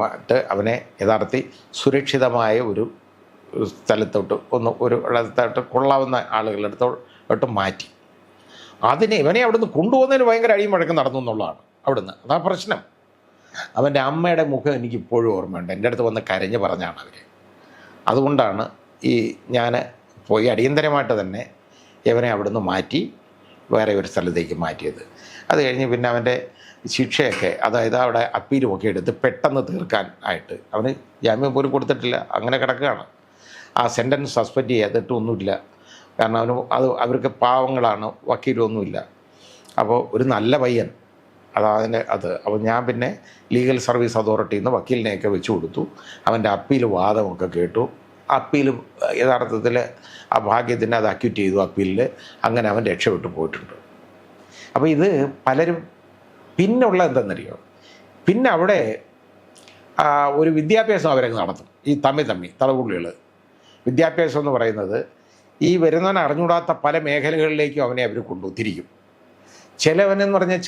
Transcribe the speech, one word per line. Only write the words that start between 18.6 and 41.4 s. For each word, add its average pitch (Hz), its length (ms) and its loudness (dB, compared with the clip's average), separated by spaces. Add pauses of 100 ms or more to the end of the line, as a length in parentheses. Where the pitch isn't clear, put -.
ഈ - 20 2 (420)
ഞാൻ 120 180 0 (540)
പോയി 110 240 2
അടിയന്തരമായിട്ട് 139 680 0
തന്നെ 95 220 -6 (680)
ഇവനെ 117 240 2
അവിടുന്ന് 101 260 -2 (100)
മാറ്റി 95 300 -2 (720)
വേറെ 107 260 2
ഒരു 95 120 -4
സ്ഥലത്തേക്ക് 82 520 -2
മാറ്റിയത്. 76 380 -8 (480)
അത് 156 140 4
കഴിഞ്ഞ് 131 280 0
പിന്നെ 120 200 0
അവൻ്റെ 120 220 0 (600)
ശിക്ഷയൊക്കെ, 117 560 0 (160)
അതായത് 113 360 2
അവിടെ 117 200 2 (160)
അപ്പീലുമൊക്കെ 107 540 0
എടുത്ത് 92 200 -2 (100)
പെട്ടെന്ന് 135 460 0
തീർക്കാൻ 110 360 -2 (240)
ആയിട്ട്, 90 280 -6 (180)
അവന് 113 160 -2 (340)
ജാമ്യം 123 320 2
പോലും 135 180 0
കൊടുത്തിട്ടില്ല, 123 420 -2 (200)
അങ്ങനെ 123 260 0
കിടക്കുകയാണ്. 127 420 -2 (760)
ആ - 20 4 (140)
സെൻറ്റൻസ് 135 420 0
സസ്പെൻഡ് 120 380 0
ചെയ്തിട്ടൊന്നുമില്ല. 107 760 0 (640)
കാരണം 113 240 2
അവന് 117 120 -2 (220)
അത്, 131 100 2 (180)
അവർക്ക് 123 260 0 (140)
പാവങ്ങളാണ്, 123 600 2 (240)
വക്കീലൊന്നുമില്ല. 113 680 -2 (800)
അപ്പോൾ 113 180 2 (160)
ഒരു 113 100 0 (100)
നല്ല 110 300 2
പയ്യൻ, 123 240 0 (680)